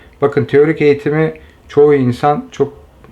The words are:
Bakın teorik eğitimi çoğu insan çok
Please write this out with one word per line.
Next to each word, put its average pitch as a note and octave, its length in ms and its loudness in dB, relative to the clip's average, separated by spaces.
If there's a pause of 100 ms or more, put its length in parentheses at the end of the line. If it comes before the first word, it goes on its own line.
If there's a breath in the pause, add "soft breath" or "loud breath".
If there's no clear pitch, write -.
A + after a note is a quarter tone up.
(220 loud breath)
Bakın C#3+ 220 -2
teorik D3+ 380 0
eğitimi D3+ 500 0 (360 loud breath)
çoğu D3 260 4
insan B2+ 560 -2
çok C#3 220 -6 (400)